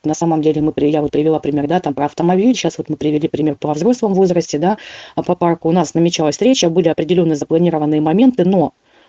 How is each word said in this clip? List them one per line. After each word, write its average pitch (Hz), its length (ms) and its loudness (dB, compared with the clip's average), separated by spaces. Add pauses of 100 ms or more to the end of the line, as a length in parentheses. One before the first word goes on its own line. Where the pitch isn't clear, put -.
на 151 100 -2
самом 160 300 0
деле 151 180 0
мы 151 100 0
при-, 147 200 -2
я 156 100 0
вот 147 100 -4
привела 151 280 0
пример, 143 280 -4
да, 175 120 0
там 147 160 -4
про 143 100 -2
автомобиль, 185 500 0
щас - 220 -4
вот - 120 -10
мы 156 80 -4
привели 151 300 -2
пример 147 280 -2
по 151 180 -4
взрослом 208 400 0
возрасте, 175 460 0
да, 185 180 0 (380)
а - 80 -2
по 180 120 0
парку 170 340 0
у - 20 2
нас 170 240 0
намечалась 165 400 0
встреча, 240 340 2
были 165 200 2
определённые 165 460 0
запланированные 151 640 0
моменты, 190 440 2
но, 180 280 2 (360)